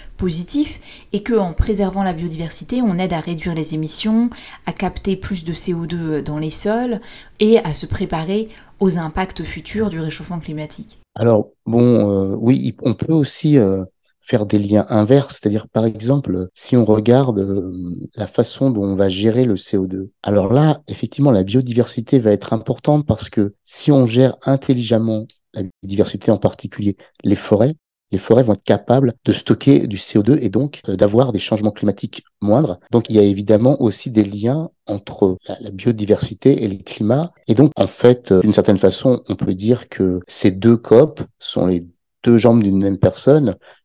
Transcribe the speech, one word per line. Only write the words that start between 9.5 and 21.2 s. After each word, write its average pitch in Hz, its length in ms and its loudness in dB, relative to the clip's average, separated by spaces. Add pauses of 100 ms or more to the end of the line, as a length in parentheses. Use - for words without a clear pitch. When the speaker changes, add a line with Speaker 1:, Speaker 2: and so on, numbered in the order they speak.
Speaker 1:
du 165 100 -6
réchauffement 160 420 -8
climatique. - 580 -12 (160)
Speaker 2:
Alors, 113 340 2 (160)
bon, 117 460 4
euh, 98 280 -2
oui, 123 240 2
il, 127 200 -6
on 120 100 -2
peut - 220 -2
aussi, 151 420 0
euh, 98 260 2 (380)
faire 107 240 -2
des 104 140 0
liens 104 320 2
inverses, 120 500 2
c'est-à-dire, 107 280 -4
par 113 180 0
exemple, 107 680 -2
si - 240 -2
on 117 80 4
regarde, 110 540 2
euh, 98 340 -4 (420)
la 101 120 -8
façon - 440 -2
dont 104 140 -2
on 98 100 -2
va 95 140 0
gérer 110 380 0
le 104 100 0
C - 220 -4
O 95 80 -2
deux. 95 240 -10 (120)
Alors 101 300 0
là, 147 340 2
effectivement, 143 440 -2